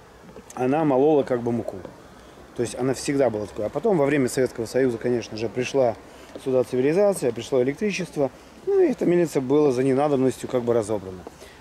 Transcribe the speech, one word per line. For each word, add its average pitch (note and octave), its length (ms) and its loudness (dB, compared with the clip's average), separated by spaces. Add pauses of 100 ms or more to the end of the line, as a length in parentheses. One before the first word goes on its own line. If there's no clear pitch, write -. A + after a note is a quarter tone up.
(560)
она C3 280 0
молола C#3+ 380 4
как B2 180 -2
бы A#2+ 120 -2
муку. A2 240 -4 (800)
То - 80 -4
есть A2 120 -4
она B2+ 200 -2
всегда C#3 340 0
была G#2+ 160 -2
такой. G#2 220 -6
А - 20 -6
потом F3 300 0
во C#3 80 2
время C#3+ 240 2
Советского B2 340 -2
Союза, B2+ 320 0
конечно A#2 400 -4
же, A2 140 -6
пришла B2 440 0 (480)
сюда B2+ 220 2
цивилизация, D#3 680 2
пришло A#2 320 0
электричество, D3+ 680 -2 (340)
ну G4 160 2
и F4 100 6
эта - 140 -4
мельница E3+ 380 2
была C#3+ 300 4
за B2 120 0
ненадобностью C3 640 2
как B2+ 140 -2
бы A#2 100 0
разобрана. G2 480 -2 (400)